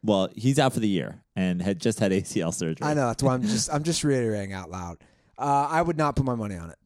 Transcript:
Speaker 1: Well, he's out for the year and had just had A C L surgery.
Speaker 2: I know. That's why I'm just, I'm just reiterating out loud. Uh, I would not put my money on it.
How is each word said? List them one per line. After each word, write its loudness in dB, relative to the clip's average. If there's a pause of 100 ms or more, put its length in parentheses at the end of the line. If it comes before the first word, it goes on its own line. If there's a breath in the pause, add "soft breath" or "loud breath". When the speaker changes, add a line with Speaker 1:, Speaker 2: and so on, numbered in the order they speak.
Speaker 1:
Well, 4
he's 2
out 4
for -2
the 2
year -2 (160)
and 0
had 0
just 0
had 2
A 2
C -2
L 0
surgery. -4
Speaker 2:
I 0
know. 2
That's -2
why 4
I'm -2
just, -2
I'm 0
just -2
reiterating 0
out -10
loud. -10 (400 soft breath)
Uh, 2
I 2
would 0
not 0
put 2
my 0
money -6
on -10
it. -20